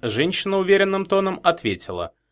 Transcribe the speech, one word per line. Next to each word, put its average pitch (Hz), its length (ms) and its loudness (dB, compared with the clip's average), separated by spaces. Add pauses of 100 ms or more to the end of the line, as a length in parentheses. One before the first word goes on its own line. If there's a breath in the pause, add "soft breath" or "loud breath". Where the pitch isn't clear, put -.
женщина 170 560 -2
уверенным 196 460 2
тоном 190 380 0
ответила, 95 720 -2 (180)